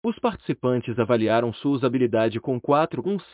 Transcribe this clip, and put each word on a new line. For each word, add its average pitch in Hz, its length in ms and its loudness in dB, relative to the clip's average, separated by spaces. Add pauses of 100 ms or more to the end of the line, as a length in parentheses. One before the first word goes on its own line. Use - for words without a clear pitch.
Os 226 160 -4
participantes 127 800 -4
avaliaram 113 540 2
sua 143 200 -4
usabilidade 113 680 2
com 127 180 -4
quatro, 147 480 0
um, 202 120 -2 (160)